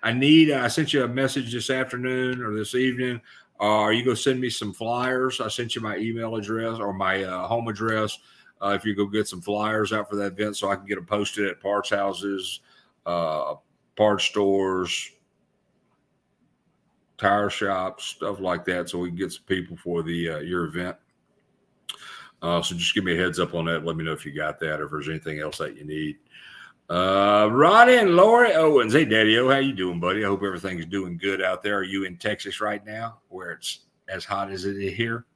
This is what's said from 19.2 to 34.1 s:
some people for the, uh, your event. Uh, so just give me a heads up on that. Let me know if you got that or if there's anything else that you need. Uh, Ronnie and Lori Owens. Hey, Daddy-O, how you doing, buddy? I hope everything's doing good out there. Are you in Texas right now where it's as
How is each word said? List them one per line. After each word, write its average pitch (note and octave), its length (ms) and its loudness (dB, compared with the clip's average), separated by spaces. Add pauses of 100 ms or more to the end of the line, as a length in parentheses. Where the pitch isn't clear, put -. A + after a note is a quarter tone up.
some - 140 -16
people F2 320 -4
for E2+ 240 -4
the, E2 280 -4
uh, D2+ 100 -6
your F2 260 -4
event. F2 320 -8 (1400)
Uh, E2+ 200 0
so F2+ 140 -6
just E2+ 180 -2
give G2 120 -2
me F2 80 0
a E2 40 0
heads F2+ 220 0
up - 140 -2
on E2 120 -2
that. E2 200 -2
Let D#2+ 100 -4
me D#2+ 80 -6
know D#2+ 80 -4
if D2+ 140 -8
you C#2+ 80 -10
got D2+ 260 -6
that D#2 220 -4
or D2 40 -6
if C#2+ 60 -12
there's D2 160 -8
anything D#2 320 -8
else D2+ 200 -8
that C#2 180 -8
you D2 80 -18
need. D2+ 320 -6 (720)
Uh, G2 600 4
Ronnie G3+ 460 8
and F#3+ 220 6
Lori A3+ 360 8
Owens. D3 380 6
Hey, D3 140 6
Daddy-O, A2 440 4
how C#3 100 4
you C3+ 120 0
doing, F2+ 300 -4
buddy? G2 240 0
I - 20 0
hope G2 160 0
everything's F2+ 420 -6
doing F2+ 320 -6
good F#2+ 240 -2
out F#2 220 -2
there. G2+ 140 0
Are G2 60 -2
you F#2+ 200 -4
in F2+ 140 -10
Texas G2+ 420 -6
right G#2 260 -4
now A2+ 440 -10
where F2+ 220 -12
it's - 340 -12 (240)
as F#2+ 160 -8